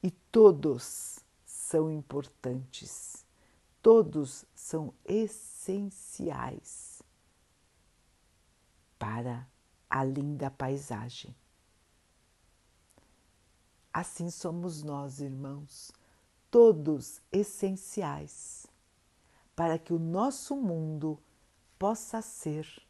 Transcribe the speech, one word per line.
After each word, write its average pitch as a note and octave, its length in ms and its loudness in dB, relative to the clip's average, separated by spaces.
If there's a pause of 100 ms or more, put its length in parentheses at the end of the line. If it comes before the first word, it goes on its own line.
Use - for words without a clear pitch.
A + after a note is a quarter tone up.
E F3+ 80 0
todos D#3 1080 6 (260)
são - 440 0
importantes. - 1400 -10 (560)
Todos D#3+ 640 6 (100)
são - 380 -8 (120)
essenciais - 2000 -8 (1900)
para A#2+ 500 -6 (420)
a C3+ 140 0
linda C#3 460 -4
paisagem. C3 840 -8 (2500)
Assim E3+ 360 -6
somos E3+ 520 -8
nós, C#3+ 380 -8
irmãos, C#3 720 -12 (580)
todos D#3+ 720 6 (100)
essenciais F#3 1300 -4 (920)
para E3 240 0
que E3 140 -4
o E3 60 0
nosso G3+ 560 -2
mundo D#3 600 -4 (640)
possa A3 420 -2
ser D#3 460 -8 (220)